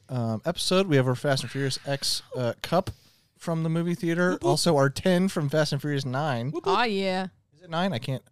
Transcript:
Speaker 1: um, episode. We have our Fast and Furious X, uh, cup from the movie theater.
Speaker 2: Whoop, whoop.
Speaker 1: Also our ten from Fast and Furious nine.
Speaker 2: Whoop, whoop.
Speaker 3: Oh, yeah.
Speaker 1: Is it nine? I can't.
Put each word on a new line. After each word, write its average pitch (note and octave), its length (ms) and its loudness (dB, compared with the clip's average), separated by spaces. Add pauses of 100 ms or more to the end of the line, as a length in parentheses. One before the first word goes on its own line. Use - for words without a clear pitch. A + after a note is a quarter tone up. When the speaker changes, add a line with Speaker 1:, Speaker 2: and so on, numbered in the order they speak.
Speaker 1:
um, A2+ 360 -2
episode. F#3 420 0
We D3+ 80 4
have C3 120 4
our C3 80 0
Fast C3+ 280 0
and A#2+ 80 -10
Furious C3+ 340 -4
X, - 380 -2 (120)
uh, A#2 260 -2
cup - 280 0 (480)
from D#3+ 260 -2
the E3 60 0
movie E3+ 260 -2
theater. F3 360 0
Speaker 2:
Whoop, - 120 -4
whoop. F4 60 2
Speaker 1:
Also E3 280 4
our C#3 120 6
ten F#3 380 2
from D#3 220 0
Fast D3+ 240 2
and C#3+ 80 -2
Furious C#3+ 240 -2
nine. C3 460 -2
Speaker 2:
Whoop, F4 140 -6
whoop. C#4+ 140 2
Speaker 3:
Oh, A#3+ 40 4
yeah. F#3+ 440 -2 (280)
Speaker 1:
Is E3 80 -20
it F3 60 -20
nine? E3+ 240 0
I A#2 60 -2
can't. C3 320 -6